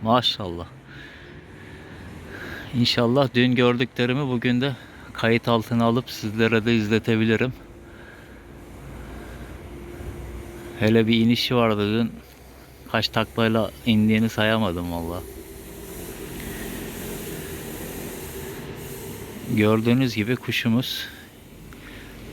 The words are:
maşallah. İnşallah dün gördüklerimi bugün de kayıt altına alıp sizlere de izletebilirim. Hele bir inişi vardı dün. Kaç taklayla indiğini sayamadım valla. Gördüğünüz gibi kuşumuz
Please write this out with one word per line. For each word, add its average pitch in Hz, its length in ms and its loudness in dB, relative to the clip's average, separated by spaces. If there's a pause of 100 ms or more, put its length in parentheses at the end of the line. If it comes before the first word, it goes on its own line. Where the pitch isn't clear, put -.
maşallah. 107 640 2 (2000)
İnşallah 120 600 4
dün 123 220 6
gördüklerimi 123 720 2
bugün 123 340 2
de 135 140 0 (380)
kayıt 117 340 4
altına 117 380 4
alıp 117 240 2
sizlere 110 560 2
de 117 100 4
izletebilirim. 110 760 2 (3250)
Hele 110 280 6
bir 113 120 4
inişi 120 360 4
vardı 107 440 4
dün. 117 120 0 (800)
Kaç 110 180 2
taklayla 113 640 2 (140)
indiğini 110 440 4
sayamadım 107 640 0
valla. 85 300 -6 (4000)
Gördüğünüz 113 600 4
gibi 110 200 0
kuşumuz - 720 0 (1300)